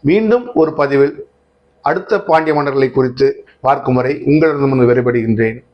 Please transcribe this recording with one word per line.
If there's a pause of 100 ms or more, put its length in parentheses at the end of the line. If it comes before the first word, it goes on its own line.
மீண்டும் (160)
ஒரு
பதிவில் (720)
அடுத்த
பாண்டிய
மன்னர்களை
குறித்து (380)
பார்க்கும்
வரை (160)
உங்களிடமிருந்து
விடைபெறுகின்றேன். (140)